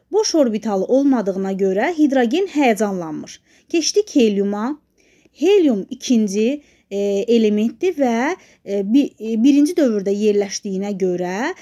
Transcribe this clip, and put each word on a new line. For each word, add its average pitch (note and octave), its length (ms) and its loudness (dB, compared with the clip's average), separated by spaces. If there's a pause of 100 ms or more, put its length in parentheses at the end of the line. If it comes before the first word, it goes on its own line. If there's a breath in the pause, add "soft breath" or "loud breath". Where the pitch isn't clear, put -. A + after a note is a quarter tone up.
(120)
Boş G#4 240 0
orbitalı G#3+ 500 0
olmadığına G#3+ 640 0
görə G3 460 0
hidrogen C#4 500 2
həyəcanlanmır. G3 880 -2 (340 soft breath)
Keçdik E4+ 460 -2
heliuma. G#3 640 0 (540 soft breath)
Helium D4+ 560 2
ikinci, A3 720 0 (280 soft breath)
e, G3+ 60 -6 (380)
elementdir A3+ 640 0
və, C4 360 0 (300 soft breath)
e, G3+ 220 -4
bi-, C4+ 320 2
e, A3 240 -6
birinci C#4+ 320 4
dövrdə G#3 400 0
yerləşdiyinə G3+ 800 -2
görə, F#3 680 -4